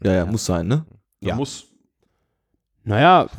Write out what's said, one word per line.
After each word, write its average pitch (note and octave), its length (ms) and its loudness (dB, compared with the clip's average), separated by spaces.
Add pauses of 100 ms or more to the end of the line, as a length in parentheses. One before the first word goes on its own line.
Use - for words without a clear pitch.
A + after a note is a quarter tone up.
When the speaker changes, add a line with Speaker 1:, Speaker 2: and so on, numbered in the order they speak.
Speaker 1:
Ja, G2 80 0
ja, F#2 60 2
Speaker 2:
Ja. F2 80 0
Speaker 1:
muss G#2+ 200 -4
sein, F2 220 -2
ne? D3+ 180 -2 (360)
Speaker 3:
Da F#2+ 80 -6
Speaker 2:
Ja. F2 60 -4
Speaker 3:
muss - 300 -8 (1160)
Speaker 2:
Naja. C#3+ 440 4 (120)